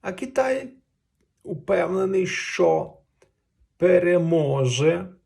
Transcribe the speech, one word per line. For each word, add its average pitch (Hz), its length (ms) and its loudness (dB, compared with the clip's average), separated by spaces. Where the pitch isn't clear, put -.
А 190 120 -10
Китай 262 560 -4
упевнений, 190 840 -2
що - 680 0
переможе 165 1300 2